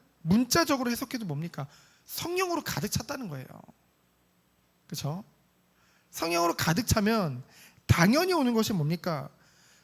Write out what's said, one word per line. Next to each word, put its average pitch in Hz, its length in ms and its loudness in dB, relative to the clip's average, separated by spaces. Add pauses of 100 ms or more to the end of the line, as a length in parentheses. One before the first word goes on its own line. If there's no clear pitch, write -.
(220)
문자적으로 247 720 2
해석해도 233 340 -6
뭡니까? 151 420 -8 (380)
성령으로 349 560 -2
가득 - 280 -6
찼다는 - 400 -6
거예요. 135 180 -12 (1400)
그쵸? 160 360 -6 (880)
성령으로 339 440 0
가득 170 300 2
차면 202 580 0 (440)
당연히 285 460 6
오는 262 200 2
것이 226 200 0
뭡니까? 160 560 -2 (540)